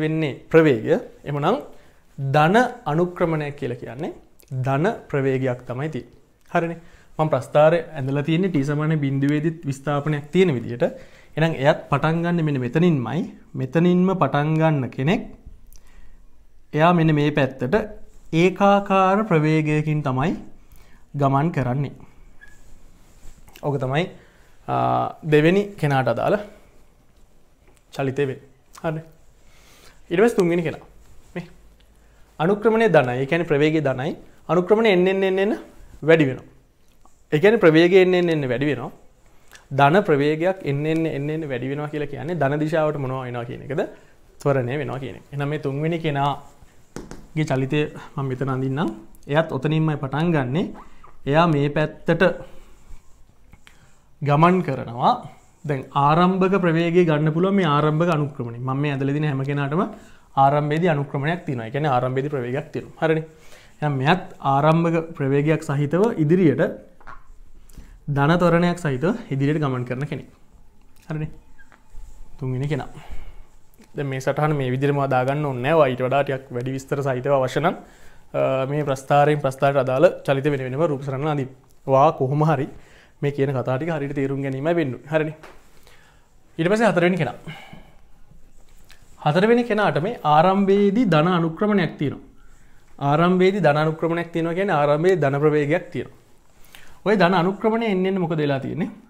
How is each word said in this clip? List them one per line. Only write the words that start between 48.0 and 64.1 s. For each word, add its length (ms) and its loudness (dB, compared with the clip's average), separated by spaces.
මම 160 -6
මෙතන 260 -4
අඳින්නම්. 380 -2
එයත් 280 0
ඔතනින්මයි 440 0
පටන් 360 -2
ගන්නෙ. 300 0
එයා 240 2
මේ 240 2
පැත්තට 520 -2
ගමන් 400 4
කරනවා. 520 -2
දැන් 180 -4
ආරම්භක 640 4
ප්‍රවේගය 460 2
ගන්න 260 2
පුළුවන් 240 2
මේ 80 2
ආරම්භක 480 2
අනුක්‍රමණය. 480 -4
මම 160 -4
මේ 160 -2
ඇඳලා 240 -2
දෙන 80 -2
හැම 180 -2
කෙනාටම 400 -2
ආරම්භයේදී 560 2
අනුක්‍රමණයක් 520 -4
තියෙනවා. 220 -6
ඒ 80 -12
කියන්නේ 220 0
ආරම්භයේදී 380 -2
ප්‍රවේගයක් 340 -4
තියෙනවා. 320 -12
හරිනේ. 260 0
එහෙනම් 220 -2
මෙයත් 260 2